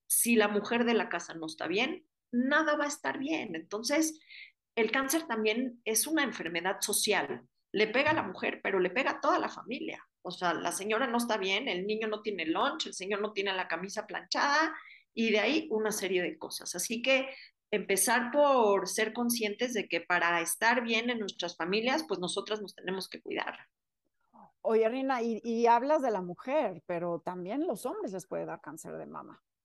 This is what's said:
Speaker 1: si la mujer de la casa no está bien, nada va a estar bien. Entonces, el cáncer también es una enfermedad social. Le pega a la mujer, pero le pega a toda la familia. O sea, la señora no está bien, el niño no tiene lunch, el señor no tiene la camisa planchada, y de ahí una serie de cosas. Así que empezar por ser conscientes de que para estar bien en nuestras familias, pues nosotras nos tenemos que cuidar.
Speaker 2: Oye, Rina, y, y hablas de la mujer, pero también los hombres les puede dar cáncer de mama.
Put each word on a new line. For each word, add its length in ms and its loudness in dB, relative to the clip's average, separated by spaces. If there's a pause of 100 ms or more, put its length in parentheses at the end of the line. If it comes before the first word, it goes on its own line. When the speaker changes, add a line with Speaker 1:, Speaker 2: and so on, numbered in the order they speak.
Speaker 1:
si 300 4
la 100 6
mujer 380 2
de 80 4
la 160 2
casa 240 -6
no 140 -8
está 200 -8
bien, 380 -2 (260)
nada 460 2
va 80 0
a 20 -2
estar 320 -4
bien. 380 -4
Entonces, 640 -2 (560)
el 120 2
cáncer 340 2
también 600 -2
es 240 0
una 160 2
enfermedad 560 -2
social. 640 0 (320)
Le 140 4
pega 240 2
a 40 4
la 80 0
mujer, 400 -4
pero 160 2
le 100 4
pega 220 0
a 80 -4
toda 180 2
la 120 -2
familia. 520 -10 (200)
O 100 -8
sea, 220 0
la 180 -2
señora 360 0
no 100 0
está 180 0
bien, 320 0
el 180 -2
niño 220 0
no 140 -4
tiene 240 -4
lunch, 400 0
el 80 -10
señor 260 -4
no 140 -2
tiene 200 -2
la 140 -2
camisa 400 -6
planchada, 680 0 (400)
y 180 2
de 100 4
ahí 300 2
una 200 0
serie 300 0
de 160 -4
cosas. 360 -10
Así 280 -4
que 260 2 (420)
empezar 640 2
por 560 6
ser 240 0
conscientes 640 -2
de 160 -2
que 100 0
para 400 2
estar 440 2
bien 260 0
en 100 0
nuestras 380 -6
familias, 500 0
pues 140 -2
nosotras 400 -4
nos 120 -12
tenemos 360 -6
que 120 -14
cuidar. 360 -6 (1040)
Speaker 2:
Oye, 260 4
Rina, 340 0
y, 220 -2
y 240 2
hablas 340 6
de 100 2
la 100 0
mujer, 640 -2
pero 400 -4
también 420 -4
los 180 -4
hombres 280 -4
les 120 -8
puede 200 -6
dar 160 -10
cáncer 320 -12
de 120 -10
mama. 380 -16 (220)